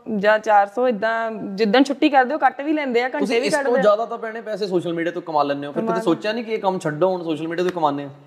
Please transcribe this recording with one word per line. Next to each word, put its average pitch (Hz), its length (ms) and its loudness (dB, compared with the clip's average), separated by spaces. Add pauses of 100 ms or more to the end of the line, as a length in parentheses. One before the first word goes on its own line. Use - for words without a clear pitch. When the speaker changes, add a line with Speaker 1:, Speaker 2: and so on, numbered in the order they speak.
(160)
Speaker 1:
ਜਾਂ 208 220 4
ਚਾਰ 208 280 4
ਸੌ, 247 220 0
ਇੱਦਾਂ 226 420 -2
ਜਿੱਦਣ 214 520 2
ਛੁੱਟੀ 277 260 2
ਕਰਦੇ, 254 260 4
ਉਹ 311 40 -4
ਕੱਟ 269 220 0
ਵੀ 302 120 -4
ਲੈਂਦੇ 269 300 0
ਆ, - 20 -2
ਘੰਟੇ 262 140 -4
Speaker 2:
ਤੁਸੀਂ 233 220 0
Speaker 1:
ਵੀ 277 60 -2
Speaker 2:
ਇਸ 302 60 0
ਤੋਂ 285 100 0
Speaker 1:
ਕੱਟਦੇ 262 160 2
ਆ। 262 40 2
Speaker 2:
ਜ਼ਿਆਦਾ 214 240 4
ਤਾਂ 226 120 -10
ਭੈਣੇ 220 220 -8
ਪੈਸੇ 202 260 -6
ਸੋਸ਼ਲ 175 260 -2
ਮੀਡੀਆ 165 200 -2
ਤੋਂ 175 100 -8
ਕਮਾ 156 200 0
ਲੈਂਦੇ 143 240 -2
ਹੋ, 147 60 -10
ਫਿਰ - 100 -4
Speaker 1:
ਕਮਾ 226 100 -2
Speaker 2:
ਕਿਤੇ - 140 0
Speaker 1:
ਲੈਂਦੇ। 165 100 4
Speaker 2:
ਸੋਚਿਆ 214 160 -4
ਨਹੀਂ 233 120 -4
ਕਿ 220 80 -6
ਇਹ 214 60 -2
ਕੰਮ 185 200 0
ਛੱਡੋ, 156 320 0
ਹੁਣ 175 140 -4
ਸੋਸ਼ਲ 160 240 -4
ਮੀਡੀਆ 170 160 -2
ਤੋਂ 180 80 0
ਕਮਾਉਂਦੇ 143 320 0
ਹੋ? 135 60 -12 (160)